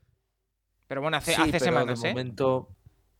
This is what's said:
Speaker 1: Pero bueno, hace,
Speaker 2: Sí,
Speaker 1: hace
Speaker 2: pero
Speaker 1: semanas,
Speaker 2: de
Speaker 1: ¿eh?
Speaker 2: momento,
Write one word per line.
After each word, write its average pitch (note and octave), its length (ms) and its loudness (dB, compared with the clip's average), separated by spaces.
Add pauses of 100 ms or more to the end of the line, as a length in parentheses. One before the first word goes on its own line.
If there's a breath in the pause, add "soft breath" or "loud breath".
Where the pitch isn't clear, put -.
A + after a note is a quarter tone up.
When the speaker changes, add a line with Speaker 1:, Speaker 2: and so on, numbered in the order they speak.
(880)
Speaker 1:
Pero C3+ 140 -6
bueno, D3+ 160 -2
hace, D#3+ 160 0
Speaker 2:
Sí, D#3+ 80 2
Speaker 1:
hace D#3 100 4
Speaker 2:
pero E3 140 0
Speaker 1:
semanas, B2+ 360 0
Speaker 2:
de E3 80 -2
Speaker 1:
¿eh? - 20 -2
Speaker 2:
momento, B2+ 580 -2 (500)